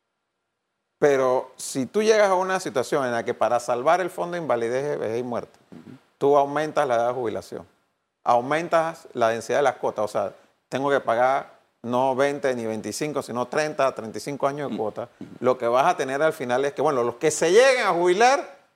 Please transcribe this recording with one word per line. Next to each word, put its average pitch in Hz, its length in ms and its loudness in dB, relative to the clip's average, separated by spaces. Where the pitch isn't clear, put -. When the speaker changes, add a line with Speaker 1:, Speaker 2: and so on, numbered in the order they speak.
Speaker 1:
Pero 131 560 2
si - 320 -6
tú 208 160 -2
llegas 214 260 4
a 190 60 2
una 190 240 0
situación 143 460 -2
en 123 80 -2
la 117 120 -2
que 120 80 -2
para 113 260 0
salvar 135 420 0
el 175 100 -6
fondo 175 240 -8
de 175 80 -6
invalidez, 127 560 -2
vejez 113 200 -4
y 127 40 -4
muerte, 120 340 -8
Speaker 2:
Ujú. - 260 -20
Speaker 1:
tú 143 180 6
aumentas 143 500 0
la 123 60 0
edad 117 140 2
de 123 80 -2
jubilación, 117 500 -8
aumentas 160 880 0
la 117 160 2
densidad 117 280 -2
de 143 60 2
las 127 140 2
cuotas, 107 280 -2
o - 20 0
sea, 101 280 -4
tengo 139 220 -2
que 139 80 4
pagar 127 600 0
no 123 320 0
veinte 139 380 0
ni 117 140 -6
veinticinco, 110 560 -6
sino 123 240 -6
treinta, 147 480 0
treinta 107 240 -10
y - 20 -10
cinco 143 240 -4
años 139 240 -4
de 110 60 -6
Speaker 2:
Ujú. - 80 -4
Speaker 1:
cuota, - 260 -8
lo 123 180 2
que 120 100 -2
vas 127 200 2
a 175 100 2
tener 139 240 -4
al 156 120 2
final 127 300 -2
es 139 100 -2
que, 135 100 -2
bueno, 143 180 2
los 117 140 -2
que 156 160 0
se 165 200 0
lleguen 247 360 6
a 185 60 2
jubilar 185 640 2